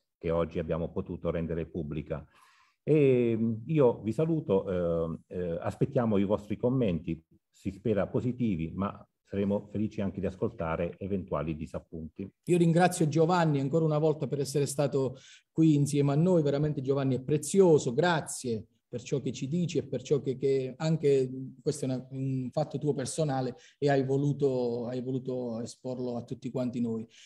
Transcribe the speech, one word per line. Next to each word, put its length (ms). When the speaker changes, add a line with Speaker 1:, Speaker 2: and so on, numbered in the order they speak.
Speaker 1:
che 140
oggi 260
abbiamo 320
potuto 400
rendere 360
pubblica. 600
E, 500
ehm, 340
io 380
vi 100
saluto, 560
ehm, 580
eh, 320
aspettiamo 580
i 60
vostri 320
commenti, 680
si 200
spera 360
positivi, 640
ma 320
saremo 460
felici 300
anche 220
di 60
ascoltare 720
eventuali 600
disappunti. 680
Speaker 2:
Io 120
ringrazio 520
Giovanni 500
ancora 240
una 140
volta 300
per 120
essere 260
stato 520
qui 240
insieme 380
a 20
noi, 260
veramente 400
Giovanni 360
è 40
prezioso, 720
grazie 720
per 120
ciò 180
che 140
ci 160
dici 280
e 80
per 160
ciò 200
che, 160
che 400
anche, 520
questo 220
è 60
una, 220
un 400
fatto 260
tuo 160
personale 640
e 120
hai 160
voluto, 840
hai 140
voluto 580
esporlo 560
a 80
tutti 260
quanti 300
noi. 260